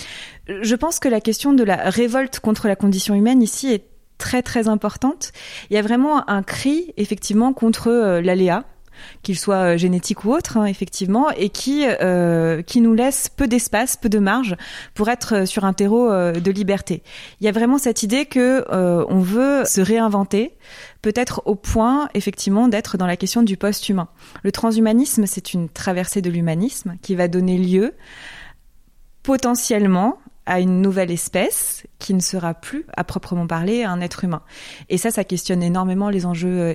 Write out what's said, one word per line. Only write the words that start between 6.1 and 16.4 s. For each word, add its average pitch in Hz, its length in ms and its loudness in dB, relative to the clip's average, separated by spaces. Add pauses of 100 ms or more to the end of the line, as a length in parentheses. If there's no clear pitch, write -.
un 196 120 0
cri, 311 540 -4
effectivement, 214 560 0
contre, 226 360 0
euh, 202 340 2
l'aléa, 185 420 2 (580)
qu'il 180 160 -4
soit, 180 360 2
euh, - 20 2
génétique 180 480 0
ou 220 80 2
autre, 320 240 -2
hein, 214 80 4
effectivement, 196 680 0
et 202 200 -2
qui, 285 340 -2
euh, 170 800 2
qui - 180 2
nous 226 140 6
laisse 254 340 0
peu - 180 -2
d'espace, 233 520 0
peu 233 100 -2
de 208 100 2
marge 202 380 0 (380)
pour 208 160 0
être, 240 240 -2
euh, 190 100 2
sur 190 220 -2
un 190 80 2
terreau, 226 360 2
euh, 180 220 2
de 175 180 0